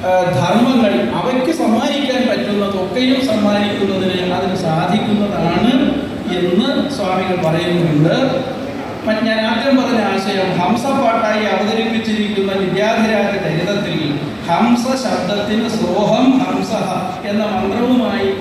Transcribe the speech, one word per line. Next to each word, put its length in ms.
ആ, 20
ധർമ്മങ്ങൾ 540
അവയ്ക്ക് 420
സമ്മാനിക്കാൻ 720
പറ്റുന്നതൊക്കെയും 960
സമ്മാനിക്കുന്നതിന് 880
അതിന് 280
സാധിക്കുന്നതാണ് 1080
എന്ന് 300
സ്വാമികൾ 400
പറയുന്നുണ്ട്. 680
മ-, 220
ഞാൻ 100
ആദ്യം 300
പറഞ്ഞ 220
ആശയം 380
ഹംസപ്പാട്ടായി 800
അവതരിപ്പിച്ചിരിക്കുന്ന 1000
വിദ്യാധിരാജ 680
ചരിതത്തിൽ 520
ഹംസ 360
ശബ്ദത്തിന് 640
സോഹം 480
ഹംസഹ 460
എന്ന 120
മന്ത്രവുമായി 720